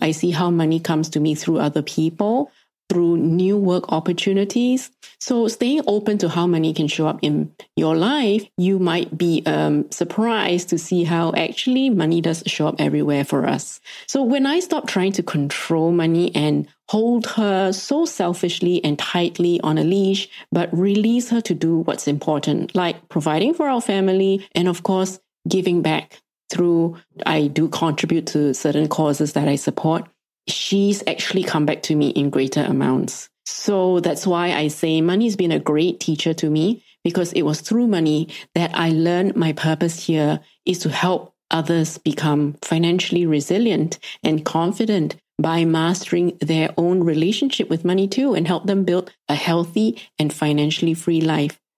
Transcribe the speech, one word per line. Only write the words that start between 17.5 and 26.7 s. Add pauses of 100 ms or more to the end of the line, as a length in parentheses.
so
selfishly
and
tightly
on
a
leash, (220)
but
release
her
to
do
what's
important,
like
providing
for
our
family
and,
of
course, (300)
giving
back (300)
through, (260)